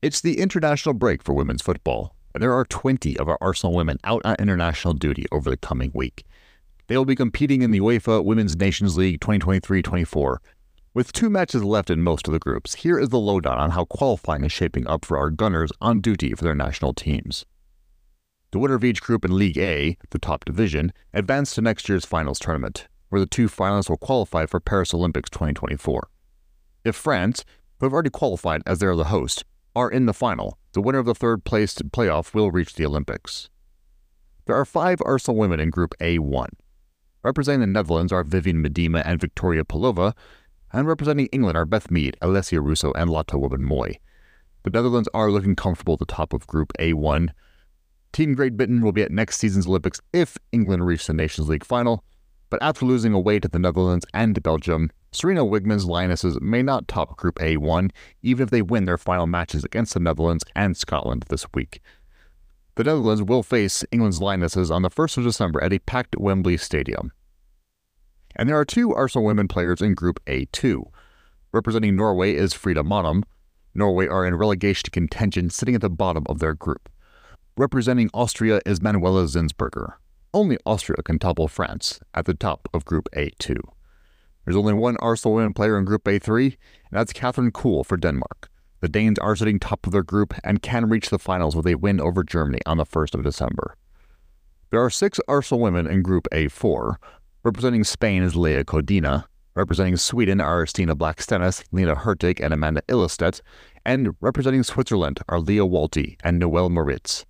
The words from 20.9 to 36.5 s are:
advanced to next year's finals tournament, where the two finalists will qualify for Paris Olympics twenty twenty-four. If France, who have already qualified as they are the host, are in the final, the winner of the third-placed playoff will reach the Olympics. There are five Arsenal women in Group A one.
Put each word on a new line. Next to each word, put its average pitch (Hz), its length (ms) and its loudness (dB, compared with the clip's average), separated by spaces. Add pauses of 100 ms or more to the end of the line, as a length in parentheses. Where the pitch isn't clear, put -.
advanced 135 440 -2
to - 40 -2
next 113 260 -2
year's 95 200 0
finals 76 320 -2
tournament, 67 500 -6 (220)
where 98 100 2
the 95 60 2
two 117 200 0
finalists 98 440 0
will 80 80 0
qualify 95 480 0
for 92 120 -2
Paris 92 360 0
Olympics 85 340 -2
twenty 76 240 -4
twenty-four. 69 560 -4 (760)
If 113 140 -2
France, 120 480 0 (340)
who - 60 -2
have 131 80 2
already 156 160 0
qualified 90 560 -2
as 92 140 -2
they 98 80 0
are 90 100 2
the 80 80 2
host, 76 400 -2 (300)
are 123 160 0
in 127 160 0
the 107 80 0
final, - 420 -4 (160)
the - 80 0
winner 131 200 0
of 123 40 -2
the 117 100 0
third-placed 107 760 -2
playoff 82 420 0
will 107 180 2
reach 85 220 -2
the 80 140 -2
Olympics. - 640 -6 (960)
There 107 100 2
are 139 80 2
five 175 400 0
Arsenal 127 320 0
women 92 240 2
in 80 80 2
Group 82 320 0
A 85 200 2
one. 69 280 -2 (760)